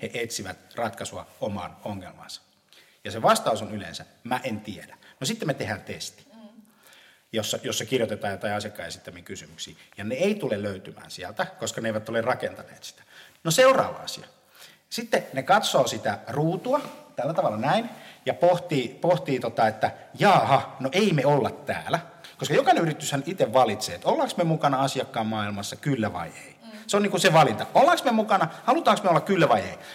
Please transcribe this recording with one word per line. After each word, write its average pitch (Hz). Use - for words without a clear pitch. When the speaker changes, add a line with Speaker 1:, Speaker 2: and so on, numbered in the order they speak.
Speaker 1:
he 113
etsivät 110
ratkaisua 104
omaan 98
ongelmaansa. 87
Ja 101
se 110
vastaus 139
on 107
yleensä, 85
"Mä 123
en 110
tiedä." -
No 131
sitten 220
me 139
tehdään 104
testi, -
Speaker 2:
Mm. -
Speaker 1:
jossa, 110
jossa 113
kirjoitetaan 107
jotain 101
asiakkaan 104
esittämiä 87
kysymyksiä. 82
Ja 101
ne 113
ei 196
tule 110
löytymään 95
sieltä, 92
koska -
ne 113
eivät 107
ole 113
rakentaneet -
sitä. -
No 165
seuraava 135
asia. -
Sitten 233
ne 135
katsoo 180
sitä 107
ruutua, 170
tällä 139
tavalla 135
näin, 175
ja 127
pohtii, 165
pohtii 156
tota, 117
että 113
"jaaha, 135
no 131
ei 190
me 147
olla 139
täällä." 90
Koska -
jokainen 277
yrityshän 147
itse 165
valitsee, 110
että 90
ollaanko 254
me 180
mukana 151
asiakkaan 123
maailmassa, 104
kyllä 117
vai 85
ei. -
Speaker 2:
Mm. -
Speaker 1:
Se 208
on 208
niinku 185
se 175
valinta. 113
Ollaanko 330
me 247
mukana, 214
halutaanko 240
me 190
olla, 160
kyllä 165
vai 107
ei. 95